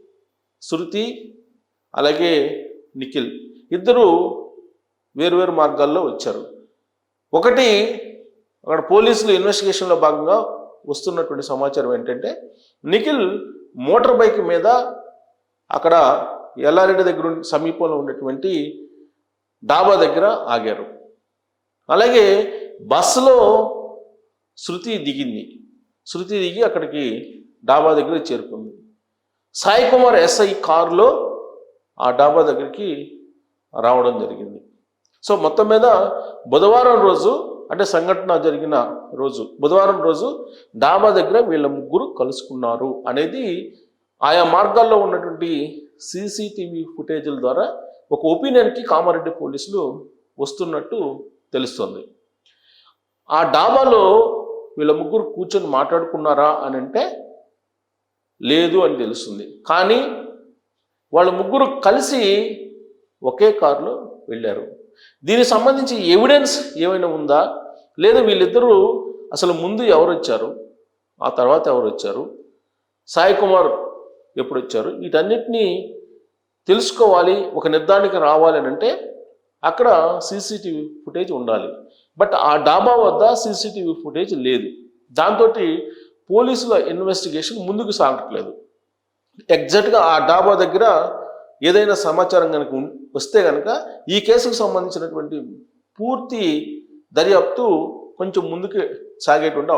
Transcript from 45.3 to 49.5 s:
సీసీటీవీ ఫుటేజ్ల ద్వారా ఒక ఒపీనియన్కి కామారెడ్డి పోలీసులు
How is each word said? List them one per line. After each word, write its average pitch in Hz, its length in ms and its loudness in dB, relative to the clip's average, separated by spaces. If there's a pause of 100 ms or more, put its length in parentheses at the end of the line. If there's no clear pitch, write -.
సీసీటీవీ 185 840 -10 (120)
ఫుటేజ్ల 151 440 -8
ద్వారా 131 260 -2 (460)
ఒక 147 80 -4 (140)
ఒపీనియన్కి 247 480 2
కామారెడ్డి 165 480 -2
పోలీసులు 156 520 -8 (580)